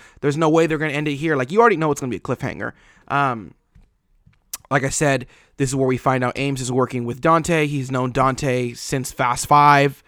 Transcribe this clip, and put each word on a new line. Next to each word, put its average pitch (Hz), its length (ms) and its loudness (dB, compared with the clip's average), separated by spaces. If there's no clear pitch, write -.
there's 143 160 0
no 160 120 2
way 165 160 4
they're 156 120 0
gonna 151 160 -4
end 151 140 -4
it 143 80 -4
here." 151 200 -2
Like, 131 160 -2
you 202 80 0
already 226 180 4
know 156 140 0
it's 143 80 -4
gonna 131 100 -6
be 110 80 -4
a - 20 -12
cliffhanger. - 520 -6
Um, 127 440 -2
like 131 120 2
I 135 60 -2
said, 135 380 0
this 139 120 -2
is 135 60 -4
where 135 120 2
we 131 100 2
find 131 260 0
out 123 140 -2
Ames 135 240 -4
is 127 100 -6
working 123 340 0
with 120 160 -8
Dante. 165 460 2
He's 135 240 -6
known 127 200 -2
Dante 127 640 0
since 127 380 -6
Fast 123 360 -2
Five. 143 600 6